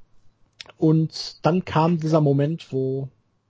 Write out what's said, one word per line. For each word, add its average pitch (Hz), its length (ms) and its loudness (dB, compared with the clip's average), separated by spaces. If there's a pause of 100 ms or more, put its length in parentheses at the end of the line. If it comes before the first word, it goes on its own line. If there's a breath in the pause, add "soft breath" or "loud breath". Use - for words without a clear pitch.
(760)
Und 160 680 0
dann 180 180 0
kam 170 340 0
dieser 156 220 2
Moment, 143 540 0
wo 131 340 -4 (420)